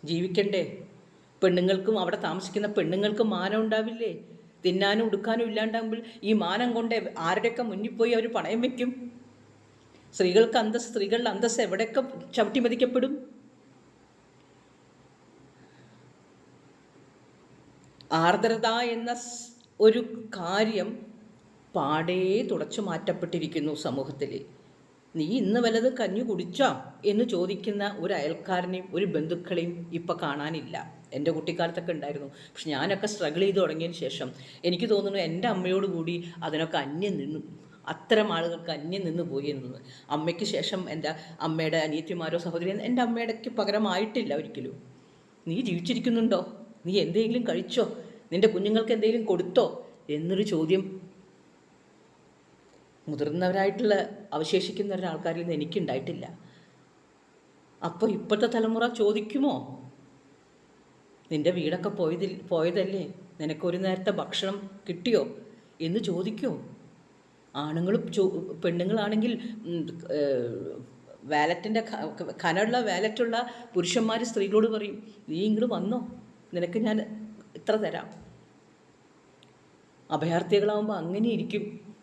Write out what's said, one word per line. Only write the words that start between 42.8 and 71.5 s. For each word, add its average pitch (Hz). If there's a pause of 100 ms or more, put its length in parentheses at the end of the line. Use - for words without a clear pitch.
അമ്മയുടെക്ക് 226
പകരമായിട്ടില്ല 208
ഒരിക്കലും. 147 (640)
"നീ 170
ജീവിച്ചിരിക്കുന്നുണ്ടോ? 220 (200)
നീ 185
എന്തെങ്കിലും 220
കഴിച്ചോ? 202 (360)
നിൻ്റെ 196
കുഞ്ഞുങ്ങൾക്ക് 214
എന്തെങ്കിലും 220
കൊടുത്തോ?" 180 (240)
എന്നൊരു 170
ചോദ്യം 190 (2000)
മുതിർന്നവരായിട്ടുള്ള 185 (240)
അവശേഷിക്കുന്ന 190
ഒരാൾക്കാരിൽ 165
നിന്ന് 170
എനിക്കുണ്ടായിട്ടില്ല. 139 (1500)
അപ്പൊ 170
ഇപ്പോഴത്തെ 208
തലമുറ 226
ചോദിക്കുമോ? 233 (1800)
"നിൻ്റെ 151
വീടൊക്കെ 180
പോയതിൽ, 180
പോയതല്ലേ, 175 (260)
നിനക്കൊരു 160
നേരത്തെ 185
ഭക്ഷണം 196 (180)
കിട്ടിയോ?" 180 (440)
എന്ന് 165
ചോദിക്കുമോ? 190 (880)
ആണുങ്ങൾ 165
ചോ-, - (100)
പെണ്ണുങ്ങളാണെങ്കിൽ, 208 (340)
ഉം, 165 (140)
ഏ, 151 (1040)
വാലറ്റിൻ്റെ 170